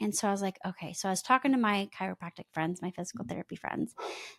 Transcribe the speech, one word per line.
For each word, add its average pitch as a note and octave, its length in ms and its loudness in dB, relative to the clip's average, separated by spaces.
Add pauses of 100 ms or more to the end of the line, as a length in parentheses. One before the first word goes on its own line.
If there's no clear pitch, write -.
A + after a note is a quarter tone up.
And G#3 160 2
so G#3+ 120 2
I G3 40 4
was G3 100 0
like, F#3+ 240 -2
"Okay." F3 280 -6
So - 140 -4
I F#3+ 40 2
was F#3 100 0
talking C4 300 6
to C4 60 6
my G3+ 300 4 (100)
chiropractic F3+ 540 -6
friends, E3 300 -2
my F3+ 100 -2
physical - 340 -8
therapy - 300 -6
friends, - 380 -2 (440)